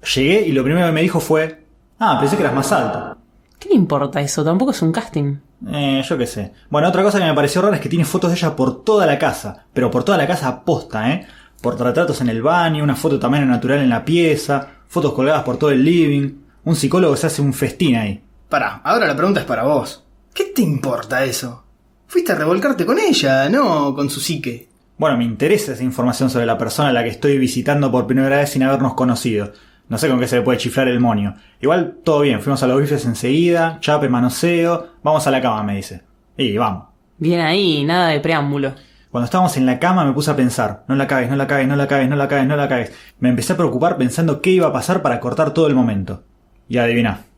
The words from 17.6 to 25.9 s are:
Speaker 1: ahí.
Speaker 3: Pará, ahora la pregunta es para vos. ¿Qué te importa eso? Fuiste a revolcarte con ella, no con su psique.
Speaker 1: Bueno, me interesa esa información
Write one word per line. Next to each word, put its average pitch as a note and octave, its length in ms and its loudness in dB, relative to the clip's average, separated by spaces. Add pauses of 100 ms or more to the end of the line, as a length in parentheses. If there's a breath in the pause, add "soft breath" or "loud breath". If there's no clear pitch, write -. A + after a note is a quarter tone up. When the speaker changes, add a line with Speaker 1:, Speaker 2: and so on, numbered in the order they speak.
Speaker 1:
ahí. G#2 260 -4 (260)
Speaker 3:
Pará, B2 360 -2
ahora A3 220 0
la C#3+ 100 -2
pregunta E3+ 240 2
es - 60 -10
para A#2+ 180 -4
vos. - 400 -2 (300)
¿Qué G4+ 100 -2 (100)
te B3 80 2
importa C3+ 640 -2
eso? B2 400 -8 (420)
Fuiste E4+ 260 -2
a D#3+ 40 0
revolcarte F3+ 500 0
con C4+ 120 2
ella, C#3 500 2
no E3 460 0
con C#3 160 -4
su B2 100 -8
psique. - 480 -8 (300)
Speaker 1:
Bueno, C#3 200 0
me A#2+ 60 0
interesa C3+ 480 0
esa A#2 100 -6
información B2 480 0